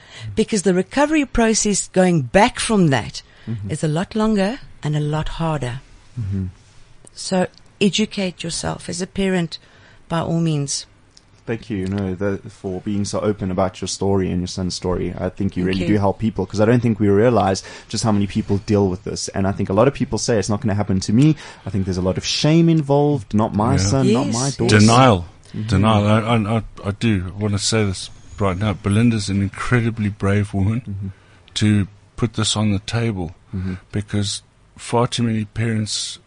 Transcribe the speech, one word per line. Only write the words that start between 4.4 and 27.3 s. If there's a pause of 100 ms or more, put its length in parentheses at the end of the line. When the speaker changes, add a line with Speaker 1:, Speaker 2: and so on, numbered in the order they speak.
Speaker 1:
and
a
lot
harder. (380)
Speaker 2:
Mm-hmm. (720)
Speaker 1:
So (340)
educate
yourself
as
a
parent, (500)
by
all
means. (640)
Speaker 2:
Thank
you,
you
know,
the, (120)
for
being
so
open
about
your
story
and
your
son's
story.
I
think
you
Speaker 1:
Thank
Speaker 2:
really
Speaker 1:
you.
Speaker 2:
do
help
people,
'cause
I
don't
think
we
realize (260)
just
how
many
people
deal
with
this.
And
I
think
a
lot
of
people
say,
"It's
not
gonna
happen
to
me." (300)
I
think
there's
a
lot
of
shame
involved.
"Not
my
Speaker 3:
Yeah.
Speaker 2:
son,
not
Speaker 1:
Yes,
Speaker 2:
my
Speaker 1:
yes.
Speaker 2:
daughter."
Speaker 3:
Denial. (220)
Speaker 2:
Mm-hmm.
Speaker 3:
Denial.
I,
I,
I, (220)
I
do